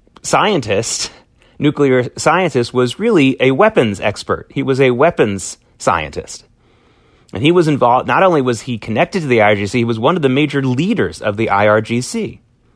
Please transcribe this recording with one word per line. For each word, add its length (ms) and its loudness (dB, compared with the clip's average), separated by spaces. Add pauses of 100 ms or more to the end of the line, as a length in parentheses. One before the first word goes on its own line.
(220)
scientist, 920 -2 (460)
nuclear 600 0
scientist, 540 0
was 260 0
really 420 2
a 120 4
weapons 480 2
expert. 500 -6
He 120 -4
was 180 0
a 100 4
weapons 680 0 (200)
scientist. 640 -4 (920)
And 80 -8
he 100 4
was 160 2
involved, 400 2
not 140 2
only 200 4
was 200 -2
he 160 -8
connected 420 -2
to 60 -6
the 160 4
I 80 6
R 40 4
G 120 -2
C, 120 -4
he 60 0
was 140 -4
one 180 0
of 60 -4
the 80 4
major 320 0
leaders 580 -2
of 160 -4
the 140 -2
I 180 2
R 140 4
G 180 -4
C. 400 -8 (360)